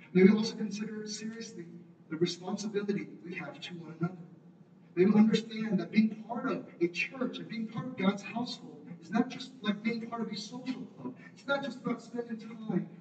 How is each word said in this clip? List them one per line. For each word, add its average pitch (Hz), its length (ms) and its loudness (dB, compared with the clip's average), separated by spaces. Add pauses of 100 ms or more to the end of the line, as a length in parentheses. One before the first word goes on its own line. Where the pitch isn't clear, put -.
(140)
May 185 100 10
we 214 140 10
also - 180 -2
consider 214 500 -6
seriously 220 600 -10 (440)
the 160 60 -6
responsibility 196 920 -2 (180)
we 180 100 -8
have 147 240 -10
to - 140 -12
one 165 260 -12
another. 180 160 -2 (800)
May 175 80 8
we 214 120 8
understand 214 680 6
that 165 100 -6
being 220 380 6
part 247 200 -2
of - 160 -2 (140)
a 175 80 4
church - 520 -4
and 165 100 -10
being 226 180 -4
part - 200 -6
of - 100 -10
God's 196 260 2
household - 480 -6 (300)
is - 100 -14
not 226 180 2
just - 220 -10 (100)
like 208 220 -2
being 226 240 -2
part 233 140 -4
of 185 100 -4
a 180 60 -6
social 254 440 -8 (160)
club. 247 160 -10 (220)
It's - 100 -20
not 277 180 0
just 233 140 -6
about 247 240 -4
spending 233 360 -8
time 220 520 -4 (120)